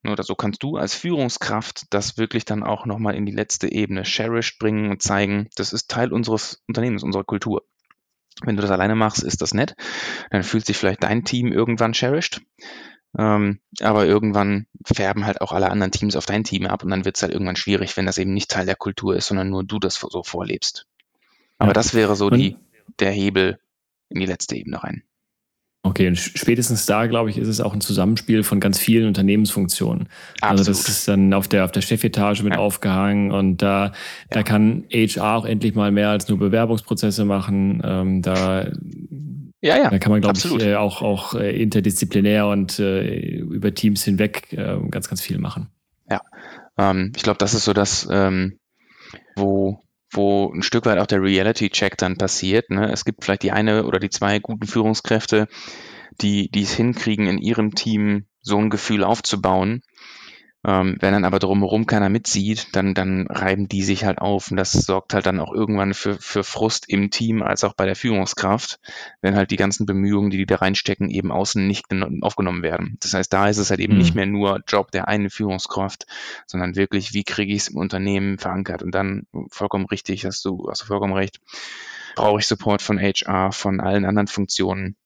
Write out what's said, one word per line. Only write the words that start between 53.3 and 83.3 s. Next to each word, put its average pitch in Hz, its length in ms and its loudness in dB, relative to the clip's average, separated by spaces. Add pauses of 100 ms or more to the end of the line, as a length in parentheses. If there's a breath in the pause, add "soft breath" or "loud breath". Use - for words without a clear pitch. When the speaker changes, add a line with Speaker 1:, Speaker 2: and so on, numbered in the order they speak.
Speaker 1:
die 95 80 0
eine 107 320 2
oder 95 140 0
die 98 120 -2
zwei 101 300 0
guten 107 260 -8
Führungskräfte, 110 800 2 (720 loud breath)
die, 101 300 2
die 101 120 0
es 95 120 -2
hinkriegen, 113 540 0
in 95 100 2
ihrem 107 360 0
Team 104 500 0 (160)
so 101 180 0
ein 110 120 2
Gefühl 104 340 0
aufzubauen. 95 800 0 (800 loud breath)
Ähm, 95 380 2
wenn 98 140 4
dann 101 100 2
aber 95 140 2
drumherum 101 480 2
keiner 101 240 2
mitzieht, 104 680 -2
dann, 95 160 2
dann 95 360 0
reiben 95 380 0
die 98 160 -2
sich 98 220 0
halt 98 140 0
auf 98 320 -2
und 92 80 0
das 98 140 0
sorgt 95 420 2
halt 98 100 2
dann 95 160 0
auch - 140 -6
irgendwann 101 400 0
für, 101 260 -4
für 98 240 -4
Frust - 460 -2
im 101 200 2
Team 113 320 0
als 98 220 -2
auch 98 80 0
bei 95 140 0
der 95 100 0
Führungskraft, 101 800 -2 (440 loud breath)
wenn 98 140 2
halt 98 160 2
die 104 40 0
ganzen 98 300 0
Bemühungen, 101 420 2
die 95 80 -2
die 95 80 0
da 95 120 2
reinstecken, 95 520 0
eben 95 240 -2
außen 98 340 0
nicht 101 220 -2
geno-, 90 320 -2
aufgenommen 90 420 -2
werden. 85 380 -4
Das - 140 -4
heißt, 95 180 0
da 98 160 4
ist 104 80 2
es 101 140 0
halt 95 100 0
eben 98 140 2
Speaker 2:
Mhm. 95 60 6
Speaker 1:
nicht 85 140 4
mehr 98 120 0
nur 101 420 0
Job 101 220 0
der 95 180 -2
einen 101 220 0
Führungskraft, 95 720 -4 (420 loud breath)
sondern 90 300 -4
wirklich, 101 380 0
wie 104 100 -2
kriege 101 300 -2
ich's 104 140 -2
im - 100 -6
Unternehmen 98 580 -2
verankert? 92 460 -6
Und 90 120 -6
dann, 98 280 -2 (260)
vollkommen 98 380 -4
richtig, 98 400 -6
hast - 180 -8
du, 92 240 -6
hast - 140 -8
du - 40 -16
vollkommen 101 280 -2
recht, 95 260 -2 (760 loud breath)
brauche 104 220 4
ich 104 80 0
Support 104 360 0
von 104 180 0
H 98 240 0
R, 95 280 0